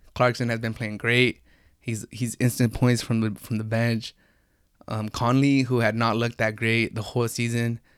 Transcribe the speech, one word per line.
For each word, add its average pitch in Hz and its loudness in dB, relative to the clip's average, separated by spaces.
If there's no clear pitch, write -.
Clarkson 123 2
has 113 -2
been 113 -4
playing 107 -8
great. 120 2
He's, 110 -6
he's 113 -4
instant 123 2
points 123 2
from 113 0
the, 107 -2
from - -6
the 107 -4
bench. 113 -2
Um, 107 -6
Conley, 135 2
who 123 0
had 110 2
not 117 2
looked 117 -2
that 110 -2
great 113 0
the 110 -4
whole 120 -2
season, 117 -2